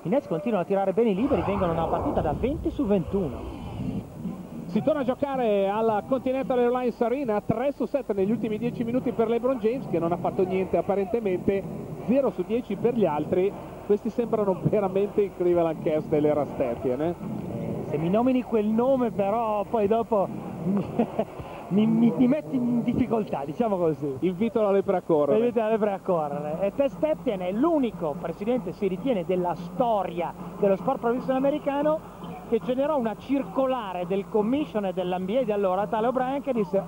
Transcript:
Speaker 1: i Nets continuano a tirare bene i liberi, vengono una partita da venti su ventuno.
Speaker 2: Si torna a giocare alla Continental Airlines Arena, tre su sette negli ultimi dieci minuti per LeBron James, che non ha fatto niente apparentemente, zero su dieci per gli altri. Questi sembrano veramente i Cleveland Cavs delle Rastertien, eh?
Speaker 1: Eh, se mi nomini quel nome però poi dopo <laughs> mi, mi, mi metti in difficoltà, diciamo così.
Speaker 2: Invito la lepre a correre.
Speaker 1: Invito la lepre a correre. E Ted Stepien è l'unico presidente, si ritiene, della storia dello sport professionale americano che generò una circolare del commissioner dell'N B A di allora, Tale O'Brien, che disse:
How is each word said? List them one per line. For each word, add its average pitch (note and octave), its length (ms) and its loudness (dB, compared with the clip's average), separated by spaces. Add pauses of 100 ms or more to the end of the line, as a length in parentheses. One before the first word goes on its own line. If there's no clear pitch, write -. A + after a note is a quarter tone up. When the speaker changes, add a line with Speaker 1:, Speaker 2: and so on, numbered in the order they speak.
Speaker 1:
i D#3+ 40 -4
Nets C4 200 0
continuano F3 360 -2
a - 20 -2
tirare G3 280 0
bene A3+ 160 4
i F#3+ 60 2
liberi, A3 300 2
vengono F#3+ 280 0
una E3 140 0
partita E3+ 340 0
da D#3 100 0
venti C4 380 -2
su C#4+ 160 -2
ventuno. F#3+ 680 0 (1120)
Speaker 2:
Si - 140 -2
torna D4 200 0
a - 20 -2
giocare A#3+ 640 0
alla G#3+ 400 0
Continental C4 520 0
Airlines B3 420 0
Arena, A#3 400 0
tre B3+ 320 0
su B3 120 -2
sette B3 280 -2
negli G3 180 2
ultimi G#3+ 260 -2
dieci A#3 280 -2
minuti B3 260 0
per A3+ 160 0
LeBron A#3 320 0
James, A3 300 0
che E3+ 100 2
non E3+ 140 2
ha E3+ 40 -2
fatto F3+ 280 0
niente F#3 320 0
apparentemente, G3 840 0 (440)
zero B3+ 240 4
su F3+ 140 -4
dieci A3 340 -2
per A#3 180 2
gli G#3 100 4
altri. F3 460 2 (340)
Questi G#3 240 0
sembrano G#3+ 540 0
veramente G3+ 580 2
i G3 140 0
Cleveland F3 480 2
Cavs D#3 240 0
delle D3+ 260 4
Rastertien, C3+ 680 -2
eh? E3 80 0
Speaker 1:
Eh, - 760 -6
se D3+ 100 -4
mi E3 120 0
nomini B3 340 4
quel G#3+ 220 0
nome A#3+ 460 2
però G#3 520 0
poi G#3 240 2
dopo A3 400 2
<laughs> - 1400 -4
mi, G#3 180 4
mi, A3+ 280 6
mi B3 120 6
metti D4+ 300 0
in A#3+ 260 2
difficoltà, G#3+ 640 0
diciamo G3 320 0
così. D3 420 0
Speaker 2:
Invito F#3 420 0
la G3+ 100 4
lepre G3 260 2
a F3 40 0
correre. D3 380 4
Speaker 1:
Invito A#3 200 2
la G#3+ 100 0
lepre G#3 240 2
a F#3 60 -4
correre. D3+ 600 -2
E G3 160 0
Ted C#4 140 2
Stepien C4+ 500 -2
è F3+ 140 -2
l'unico A3 680 2
presidente, F#3 540 -4
si G3+ 140 -2
ritiene, F#3 360 0
della F3 320 0
storia F3 800 -2 (260)
dello G3 160 6
sport A#3 240 -2
professionale C4 480 0
americano D4 680 0 (340)
che A3+ 140 2
generò C4+ 340 0
una A3+ 200 -2
circolare B3 880 -2
del G3 220 -2
commissioner G#3+ 640 0
dell'N F3+ 320 -2
B G#3 160 0
A - 20 0
di G#3+ 80 -2
allora, G3+ 340 2
Tale A3 220 0
O'Brien, C4 340 -2
che C#4 120 -4
disse: F#3+ 340 0